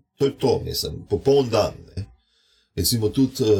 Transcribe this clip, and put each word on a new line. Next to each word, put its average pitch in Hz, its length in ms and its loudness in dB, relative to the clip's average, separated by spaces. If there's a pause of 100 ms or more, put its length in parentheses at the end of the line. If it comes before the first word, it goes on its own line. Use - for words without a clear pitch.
(120)
to - 140 -2
je 135 100 -2
to, 147 240 0
mislim, - 460 -8
popoln 135 440 2
dan, 104 240 0 (140)
ne. - 180 -10 (720)
Recimo 120 320 0
tudi, 131 320 0
eh, 107 80 2 (100)